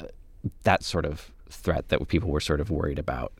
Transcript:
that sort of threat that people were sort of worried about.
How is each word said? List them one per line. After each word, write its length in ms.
that 220
sort 200
of 260
threat 380
that 200
people 220
were 100
sort 200
of 100
worried 280
about. 420